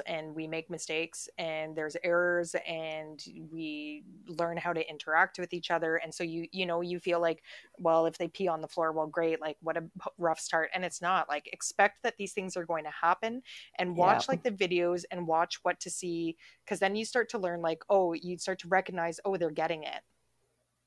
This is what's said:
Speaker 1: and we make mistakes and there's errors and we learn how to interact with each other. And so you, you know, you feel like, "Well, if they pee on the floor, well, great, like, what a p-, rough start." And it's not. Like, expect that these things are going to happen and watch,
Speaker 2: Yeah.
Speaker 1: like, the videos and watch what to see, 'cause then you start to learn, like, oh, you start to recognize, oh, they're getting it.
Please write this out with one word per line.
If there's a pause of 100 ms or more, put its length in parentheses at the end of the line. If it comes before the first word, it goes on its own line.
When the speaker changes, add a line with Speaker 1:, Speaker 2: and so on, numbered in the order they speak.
Speaker 1:
and
we
make
mistakes
and
there's
errors (120)
and (280)
we (240)
learn
how
to
interact
with
each
other.
And
so
you,
you
know,
you
feel
like, (340)
"Well,
if
they
pee
on
the
floor,
well,
great,
like,
what
a
p-, (280)
rough
start."
And
it's
not.
Like,
expect
that
these
things
are
going
to
happen (340)
and
watch,
Speaker 2:
Yeah.
Speaker 1:
like,
the
videos
and
watch
what
to
see, (300)
'cause
then
you
start
to
learn,
like,
oh,
you
start
to
recognize,
oh,
they're
getting
it. (840)